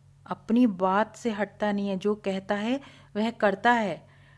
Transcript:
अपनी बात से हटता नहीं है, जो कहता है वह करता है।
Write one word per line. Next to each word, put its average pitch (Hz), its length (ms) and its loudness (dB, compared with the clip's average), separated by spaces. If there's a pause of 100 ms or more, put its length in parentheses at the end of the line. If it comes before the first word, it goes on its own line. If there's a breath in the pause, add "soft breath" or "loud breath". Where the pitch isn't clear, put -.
(260)
अपनी 233 400 2
बात 190 500 0
से 240 140 -4
हटता 208 420 -4
नहीं 202 160 -2
है, 190 80 -2
जो 208 180 0
कहता 190 400 -4
है 233 260 -2 (360 loud breath)
वह 220 140 0
करता 208 420 2
है। 208 360 -2 (300 soft breath)